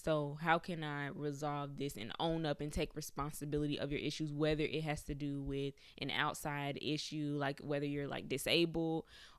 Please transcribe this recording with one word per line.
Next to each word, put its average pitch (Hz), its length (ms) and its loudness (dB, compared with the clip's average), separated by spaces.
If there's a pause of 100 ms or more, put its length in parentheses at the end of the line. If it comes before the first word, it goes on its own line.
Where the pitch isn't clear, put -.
so 151 360 2
how 165 180 6
can 170 260 -4
I 143 240 -2
resolve 143 720 -2
this?" 139 180 -2
and 104 240 -6
own 165 260 2
up 143 140 2
and 147 120 -2
take 156 240 0
responsibility 147 840 0
of 143 140 -2
your - 80 0
issues, 151 320 0
whether 151 320 4
it 151 200 0
has 147 200 -2
to 151 120 -4
do 139 260 -2
with 139 320 -2 (240)
an 139 120 -4
outside 143 680 0
issue, 147 580 -2
like 143 220 -2
whether 143 260 0
you're, 143 220 -2
like, 127 200 -6
disabled 160 760 2 (340)